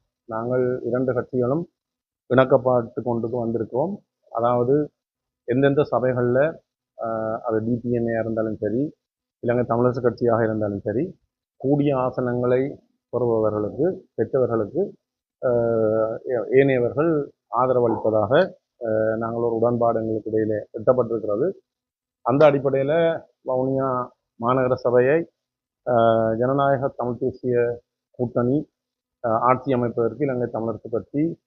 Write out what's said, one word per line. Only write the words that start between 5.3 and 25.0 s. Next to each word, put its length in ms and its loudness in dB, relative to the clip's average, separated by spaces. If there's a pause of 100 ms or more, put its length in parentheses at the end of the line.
எந்தெந்த 380 2 (100)
சபைகள்ல, 640 0 (460)
அ, 60 -4 (340)
அது 220 -2
டி 180 -2
பி 100 -4
என் 160 0
ஏ 120 -2
இருந்தாலும் 360 -4
சரி, 380 -4 (460)
இலங்கை 280 -2
தமிழரசு 340 0
கட்சியாக 420 2
இருந்தாலும் 360 -2
சரி, 400 -4 (380)
கூடிய 400 0
ஆசனங்களை 840 -2 (300)
பெறுபவர்களுக்கு, 960 -2 (100)
பெற்றவர்களுக்கு, 800 -2 (520)
அ, 40 2 (800)
ஏ-, 340 4
ஏனையவர்கள் 640 0 (300)
ஆதரவளிப்பதாக, 1000 2 (320)
அ, 320 0
நாங்கள் 240 -4
ஒரு 140 0
உடன்பாடு 440 2
எங்களுக்கு 320 -4
இடையிலே 420 -2
எட்டப்பட்டிருக்கிறது. 800 0 (680)
அந்த 300 6
அடிப்படையில 720 0 (240)
வவுனியா 640 -2 (360)
மாநகர 300 2
சபையை, 540 2 (640)